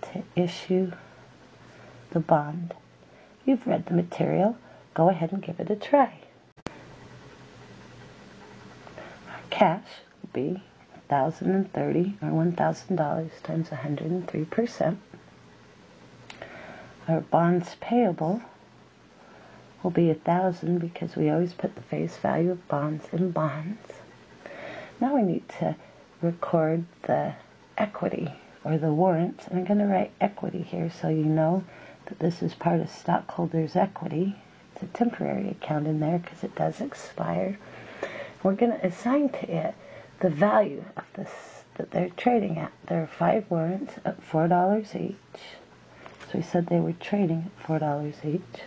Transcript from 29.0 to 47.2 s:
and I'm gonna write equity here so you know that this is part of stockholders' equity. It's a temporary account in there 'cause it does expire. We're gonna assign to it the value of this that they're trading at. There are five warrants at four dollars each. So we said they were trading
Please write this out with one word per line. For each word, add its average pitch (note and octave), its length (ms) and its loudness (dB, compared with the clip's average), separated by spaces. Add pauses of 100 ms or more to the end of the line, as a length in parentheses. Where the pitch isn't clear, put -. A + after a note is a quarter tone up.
and F3+ 120 -2
I'm F3+ 60 -2
gonna G3+ 220 4
write G3 240 2 (100)
equity G3+ 400 -4
here E3+ 280 -4
so E3 200 -4
you D#3 160 2
know D#3+ 400 4 (400)
that - 140 -12
this E3+ 220 0
is E3 120 -2
part E3+ 260 0
of D#3+ 100 -4
stockholders' E3 880 -2
equity. F3+ 640 0 (360)
It's - 100 -14
a F3 140 -10
temporary - 520 0
account D3+ 380 -4
in D#3 120 0
there D#3+ 200 0
'cause - 260 -10
it - 100 -10
does D#3+ 240 -2
expire. F#3+ 800 -4 (880)
We're G3 100 4
gonna A#3 280 2
assign B3+ 460 2
to - 240 -8
it E3 240 -2 (440)
the F#3 100 4
value F3 560 4 (100)
of - 80 -10 (120)
this - 480 -12 (100)
that - 160 -8
they're F3+ 200 0
trading G3+ 500 2
at. D#3 120 -6 (140)
There E3+ 160 0
are D3+ 60 -4
five G3+ 420 2
warrants F3 460 -2 (100)
at - 160 -4
four E3 260 2
dollars F#3+ 480 4
each. - 200 -4 (1120)
So - 80 -4
we E3 60 -2
said E3+ 240 0
they E3+ 120 4
were E3 140 2
trading E3+ 540 0